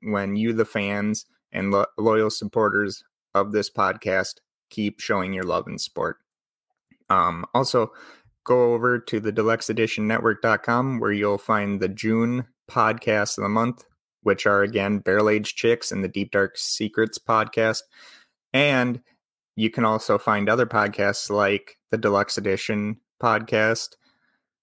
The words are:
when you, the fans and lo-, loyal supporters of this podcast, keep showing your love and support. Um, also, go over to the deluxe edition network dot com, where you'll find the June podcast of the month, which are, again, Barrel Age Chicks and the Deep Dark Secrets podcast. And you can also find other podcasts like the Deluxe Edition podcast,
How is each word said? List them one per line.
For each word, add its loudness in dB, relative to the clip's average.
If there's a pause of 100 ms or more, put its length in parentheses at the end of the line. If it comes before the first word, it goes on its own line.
when -2
you, 0
the 2
fans -4 (260)
and -2
lo-, 2 (120)
loyal 2
supporters -2 (280)
of 0
this 0
podcast, -2 (300)
keep -4
showing -2
your -6
love -2
and -10
support. -6 (920)
Um, 2
also, 0 (500)
go 4
over 2
to -4
the -2
deluxe 0
edition 0
network 0
dot 2
com, 0
where 0
you'll 0
find -2
the 0
June -2 (240)
podcast 0
of -6
the -2
month, -2 (380)
which 0
are, 6
again, 0
Barrel 2
Age 0
Chicks 0
and -4
the -4
Deep -6
Dark 0
Secrets -2
podcast. 0 (720)
And 0 (540)
you 0
can 0
also 2
find 0
other 2
podcasts -2
like 0 (140)
the 0
Deluxe 0
Edition -4 (260)
podcast, 0 (680)